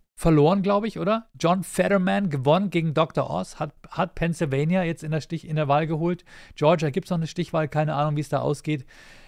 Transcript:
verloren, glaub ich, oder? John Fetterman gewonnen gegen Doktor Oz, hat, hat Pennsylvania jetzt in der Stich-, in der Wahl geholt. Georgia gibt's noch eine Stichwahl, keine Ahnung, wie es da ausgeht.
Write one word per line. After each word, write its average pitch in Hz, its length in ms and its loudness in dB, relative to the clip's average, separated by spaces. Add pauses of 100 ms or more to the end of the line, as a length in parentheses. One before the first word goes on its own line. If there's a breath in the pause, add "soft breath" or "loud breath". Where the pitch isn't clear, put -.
(180)
verloren, 165 440 4
glaub 202 220 2
ich, 208 140 -6
oder? 214 400 -2
John 180 240 2
Fetterman 190 680 0
gewonnen 147 400 2
gegen 160 240 0
Doktor 156 360 0
Oz, - 300 -6
hat, 160 140 -6 (140)
hat - 280 -4
Pennsylvania 165 680 0
jetzt 165 220 -4
in 156 80 -6
der 160 80 -2
Stich-, - 260 -10
in 165 80 -6
der 151 140 0
Wahl 151 180 4
geholt. 165 380 -2 (320 loud breath)
Georgia 156 340 2
gibt's - 200 -6
noch 175 80 -2
eine 160 100 -4
Stichwahl, 160 400 -2
keine 151 260 -2
Ahnung, 147 220 0
wie 151 40 0
es 147 80 -6
da 135 120 0
ausgeht. 147 460 -4 (420 loud breath)